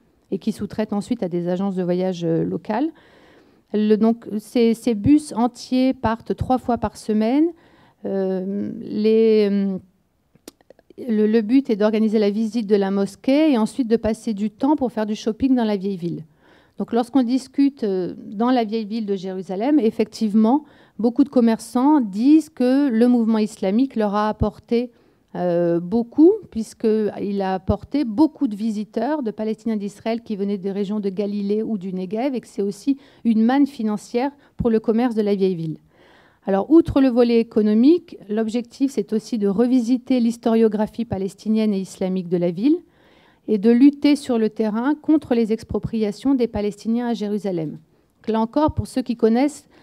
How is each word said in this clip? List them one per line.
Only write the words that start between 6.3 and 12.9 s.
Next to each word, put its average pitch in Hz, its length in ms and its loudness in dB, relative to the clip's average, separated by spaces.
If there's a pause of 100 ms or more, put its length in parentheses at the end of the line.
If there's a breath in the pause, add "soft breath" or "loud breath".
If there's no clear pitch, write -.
trois 262 220 -2
fois 233 200 -2
par 220 180 -6
semaine. 226 500 0 (580 soft breath)
Euh, 196 640 -4 (100)
les, 214 720 2
euh, 196 280 -2 (1300)
le, 214 180 2
le 220 140 2
but 254 300 0
est 220 60 2
d'organiser 214 440 2
la 208 100 2
visite 220 380 -4
de 208 80 4
la 196 140 0